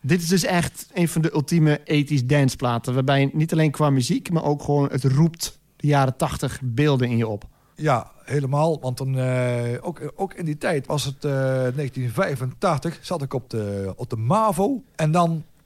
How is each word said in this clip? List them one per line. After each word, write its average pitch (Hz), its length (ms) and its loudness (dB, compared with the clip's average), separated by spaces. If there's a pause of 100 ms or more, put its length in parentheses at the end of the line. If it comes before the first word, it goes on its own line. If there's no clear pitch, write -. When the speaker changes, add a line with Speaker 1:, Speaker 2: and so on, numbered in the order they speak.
Speaker 1:
Dit 170 220 2
is 165 60 -4
dus 175 160 2
echt 175 480 -2
een 175 160 2
van 160 140 0
de 160 100 2
ultieme 151 520 2
ethisch 143 420 0
danceplaten, 127 680 0
waarbij 139 380 2
niet 156 200 0
alleen 156 180 4
qua 147 200 2
muziek, 139 400 0
maar 160 140 0
ook 147 180 -2
gewoon 143 280 0
het 127 140 -4
roept 147 540 2 (180)
de - 100 -4
jaren 139 300 2
tachtig - 480 -4
beelden 127 440 2
in 120 80 0
je 117 100 2
op. 104 180 -6 (300)
Speaker 2:
Ja, 147 380 -2 (120)
helemaal. 143 560 0
Want 127 180 -6
dan, 135 200 -4
eh, 123 600 -2
ook, 156 360 -10
ook 190 180 -6
in 180 100 -8
die 151 140 -4
tijd 170 280 -2
was 147 180 -2
het, 139 200 -8
eh, 131 500 0
negentien 131 360 -4
vijfentachtig, 151 920 -2
zat 170 220 -6
ik 135 120 -6
op 127 160 -6
de, 101 460 -4
op 120 140 -10
de 120 60 -6
mavo. 196 680 2 (140)
En 156 140 0
dan 165 340 2 (220)